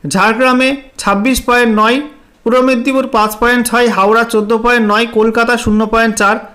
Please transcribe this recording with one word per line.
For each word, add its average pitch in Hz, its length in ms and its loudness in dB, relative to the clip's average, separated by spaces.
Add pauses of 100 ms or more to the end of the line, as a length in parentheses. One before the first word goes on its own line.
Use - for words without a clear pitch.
(120)
ঝাড়গ্রামে 247 560 0 (320)
ছাব্বিশ 208 380 0 (100)
পয়েন্ট 240 220 2 (100)
নয়, 233 180 2 (440)
পূর্ব 233 140 0 (120)
মেদিনীপুর 262 360 -2 (120)
পাঁচ 214 240 0
পয়েন্ট 240 280 2
ছয়, 240 180 0 (100)
হাওড়া 214 260 2 (100)
চোদ্দো 214 320 0
পয়েন্ট 240 280 2
নয়, 226 140 0 (120)
কলকাতা 233 360 0 (100)
শূন্য 214 160 0 (120)
পয়েন্ট 226 280 2
চার 208 140 2 (200)